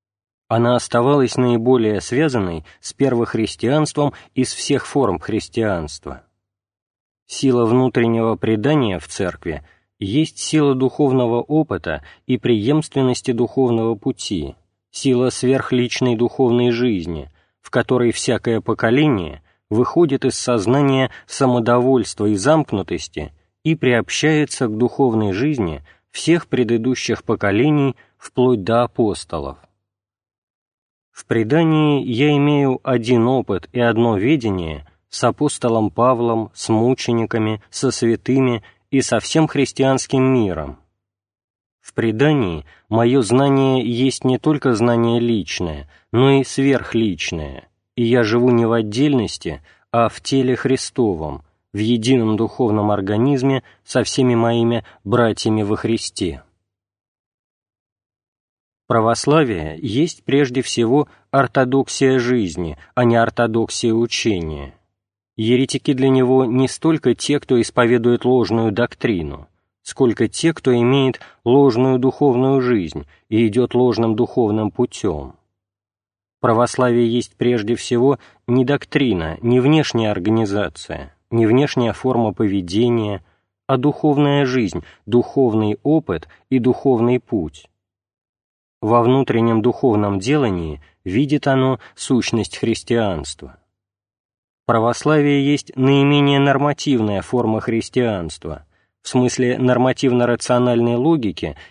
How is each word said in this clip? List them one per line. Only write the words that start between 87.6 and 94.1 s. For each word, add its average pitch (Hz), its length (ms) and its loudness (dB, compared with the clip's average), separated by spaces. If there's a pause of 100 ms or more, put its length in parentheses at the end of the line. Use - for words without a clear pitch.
Во 117 220 4
внутреннем 117 600 2
духовном 104 560 0
делании 95 640 -2 (240)
видит 135 420 -2
оно 131 320 2 (160)
сущность - 640 -2
христианства. 104 1040 -4 (1080)